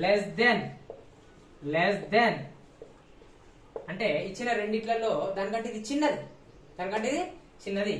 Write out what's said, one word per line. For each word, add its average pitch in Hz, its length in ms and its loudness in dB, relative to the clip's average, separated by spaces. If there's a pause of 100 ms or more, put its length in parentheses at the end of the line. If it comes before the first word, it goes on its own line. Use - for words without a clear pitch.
Less 196 200 4 (160)
than, 226 200 6 (1120)
less 180 240 4 (160)
than 220 200 6 (1600)
అంటే 202 160 -2 (220)
ఇచ్చిన 240 200 -6 (120)
రెండిట్లలో 220 500 0 (260)
దానికంటే 214 360 -2
ఇది 214 160 -8
చిన్నది, 294 320 2 (560)
దానికంటే 214 360 -2
ఇది 339 100 0 (400)
చిన్నది. 202 360 -2